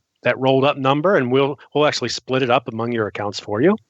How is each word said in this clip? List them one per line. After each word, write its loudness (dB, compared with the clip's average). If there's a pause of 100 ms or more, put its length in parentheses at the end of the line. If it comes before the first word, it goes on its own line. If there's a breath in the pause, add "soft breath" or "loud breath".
(220)
that 0
rolled 2
up 2
number, 2
and 0
we'll, 0 (160 loud breath)
we'll 2
actually -2
split -4
it 0
up 2
among -6
your -2
accounts -8
for -4
you. 4 (160)